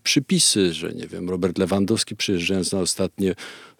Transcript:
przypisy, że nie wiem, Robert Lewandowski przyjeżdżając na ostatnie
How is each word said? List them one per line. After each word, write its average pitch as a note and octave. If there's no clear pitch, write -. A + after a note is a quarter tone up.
przypisy, A#2+
że D#2+
nie D#2+
wiem, F2+
Robert F2+
Lewandowski G2
przyjeżdżając F2+
na G2
ostatnie F#2